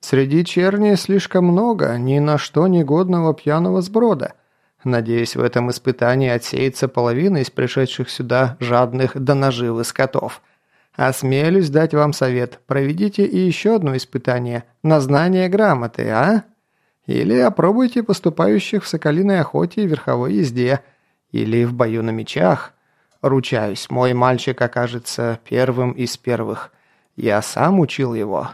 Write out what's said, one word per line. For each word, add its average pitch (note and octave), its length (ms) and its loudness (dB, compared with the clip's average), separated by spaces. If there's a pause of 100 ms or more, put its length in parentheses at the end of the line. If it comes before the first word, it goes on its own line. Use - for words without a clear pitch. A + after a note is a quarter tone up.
Среди C3+ 420 2
черни G3 520 2
слишком F#3+ 500 0
много F3 540 2
ни C3 220 2
на D3 180 2
что D#3+ 300 0
негодного E3+ 680 2
пьяного F3 480 0
сброда. G3+ 500 0 (500)
Надеюсь, A#2 540 -2
в B2 60 0
этом A#2+ 260 0
испытании B2+ 600 0
отсеется B2+ 580 -2
половина B2+ 500 0
из C3 120 -2
пришедших B2+ 580 -4
сюда B2 520 -2
жадных B2 640 0
до C3+ 120 2
наживы A#2+ 500 -2
скотов. - 560 -4 (560)
Осмелюсь C#3 720 2
дать D#3 240 2
вам D3 220 2
совет. B2 520 -2
Проведите E3 600 0
и F#3+ 120 -2
ещё F#3 380 2
одно D3 200 0
испытание B2 680 -4 (180)
на D#3 180 4
знание E3+ 480 2
грамоты, C3+ 600 0
а? D3+ 360 2 (600)
Или D3+ 340 0
опробуйте A#3 640 2
поступающих F#3+ 800 0
в - 60 -12
соколиной F3 520 0
охоте E3+ 420 -2
и G3+ 40 0
верховой C3 480 -2
езде, B2+ 460 0 (500)
или A2+ 340 0
в A#2+ 100 -2
бою A#2 280 0
на A2+ 80 -2
мечах. A#2+ 640 -2 (480)
Ручаюсь, B2 680 -2
мой B2 240 0
мальчик B2 460 0
окажется A#2+ 840 -4
первым B2+ 480 0
из A#2+ 240 -6
первых. A2+ 560 -6 (420)
Я G#2+ 280 0
сам E3 360 0
учил C3 360 -2
его. F#2+ 400 -4